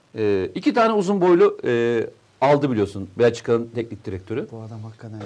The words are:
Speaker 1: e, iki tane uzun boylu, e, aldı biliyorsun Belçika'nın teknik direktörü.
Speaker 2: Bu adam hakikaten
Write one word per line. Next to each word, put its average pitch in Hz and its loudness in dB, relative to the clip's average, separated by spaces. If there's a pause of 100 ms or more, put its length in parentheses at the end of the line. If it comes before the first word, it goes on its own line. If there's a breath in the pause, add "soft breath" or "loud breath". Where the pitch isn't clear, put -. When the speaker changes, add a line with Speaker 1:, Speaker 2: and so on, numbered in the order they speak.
(160)
Speaker 1:
e, 101 0
iki 196 0
tane 226 2
uzun 202 0
boylu, 185 4
e, 117 2 (380)
aldı 143 4
biliyorsun 98 -2 (100)
Belçika'nın 117 0
teknik 113 -8
direktörü. 101 -8
Speaker 2:
Bu 113 -14
adam 110 -14
hakikaten 110 -16